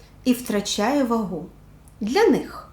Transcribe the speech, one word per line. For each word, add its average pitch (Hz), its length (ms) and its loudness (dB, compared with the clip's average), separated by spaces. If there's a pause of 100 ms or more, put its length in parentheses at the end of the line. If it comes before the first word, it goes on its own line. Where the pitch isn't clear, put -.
(240)
і 254 80 4
втрачає 226 720 0
вагу 208 420 -2 (540)
для 294 260 2
них. - 460 0